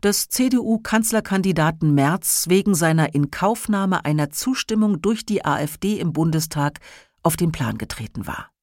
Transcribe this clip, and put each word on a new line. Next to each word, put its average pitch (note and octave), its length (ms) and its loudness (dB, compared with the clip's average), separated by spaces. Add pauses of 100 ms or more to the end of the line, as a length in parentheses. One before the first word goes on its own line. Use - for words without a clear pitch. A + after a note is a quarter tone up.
des - 280 0
C-D-U-Kanzlerkandidaten G#3+ 1600 0
Merz C#3+ 560 2
wegen F#3+ 280 4
seiner D#3+ 380 2
Inkaufnahme F#3+ 880 0
einer D3+ 260 0
Zustimmung A3 720 0
durch A3 240 -2
die - 180 -2
A D3 140 0
F D3 200 -4
D G3+ 200 0
im E3+ 140 -2
Bundestag D#3 680 0 (460)
auf D#3+ 120 2
den E3+ 140 0
Plan A2 280 -4
getreten A2 500 -10
war. - 220 -10 (120)